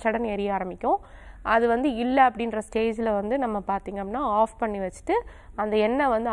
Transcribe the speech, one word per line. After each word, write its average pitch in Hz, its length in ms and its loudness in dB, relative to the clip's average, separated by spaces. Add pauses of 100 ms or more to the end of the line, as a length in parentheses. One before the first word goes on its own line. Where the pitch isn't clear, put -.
சடன்னு 226 320 0
எரிய 202 180 -2
ஆரம்பிக்கும். 190 460 -2 (420)
அது 226 260 4
வந்து 240 280 2
இல்ல 254 340 4
அப்படின்ற 226 400 -4
ஸ்டேஜ்ல 226 440 0
வந்து 208 240 0
நம்ம 233 200 -2 (100)
பாத்தீங்க 196 340 -4
அப்படின்னா 208 220 -6 (160)
ஆஃப் 220 220 2
பண்ணி 208 180 -2
வச்சுட்டு 190 360 -2 (400)
அந்த 214 220 0
எண்ணெய் 247 380 4
வந்து 226 180 0